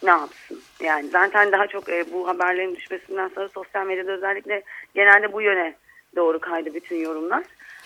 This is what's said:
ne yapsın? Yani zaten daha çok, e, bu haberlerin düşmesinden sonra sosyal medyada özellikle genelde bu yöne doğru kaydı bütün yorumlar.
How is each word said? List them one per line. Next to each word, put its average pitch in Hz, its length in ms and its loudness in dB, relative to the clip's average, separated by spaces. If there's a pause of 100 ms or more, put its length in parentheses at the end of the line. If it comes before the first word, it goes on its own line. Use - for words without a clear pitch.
ne 190 60 4
yapsın? - 520 0 (180)
Yani 151 300 -2
zaten 196 420 4
daha 202 160 4
çok, 202 220 -8
e, 170 240 -2
bu 180 140 -4
haberlerin 180 480 0
düşmesinden 190 600 -8
sonra 196 140 -8
sosyal 196 360 -8
medyada 185 260 -4
özellikle 196 500 -6 (340)
genelde 202 380 6
bu 214 80 -4
yöne 185 340 2 (400)
doğru 160 240 2
kaydı 165 340 -6
bütün 170 220 -8
yorumlar. 165 480 -4 (420)